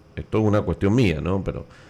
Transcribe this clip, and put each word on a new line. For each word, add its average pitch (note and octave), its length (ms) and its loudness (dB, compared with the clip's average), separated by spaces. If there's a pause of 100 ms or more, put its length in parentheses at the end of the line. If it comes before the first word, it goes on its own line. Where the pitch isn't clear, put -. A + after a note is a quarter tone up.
(180)
esto - 220 -4
es A2 40 2
una G#2 200 2
cuestión G2 320 0
mía, F2+ 260 2
¿no? F#2 240 -4
Pero - 200 -8 (240)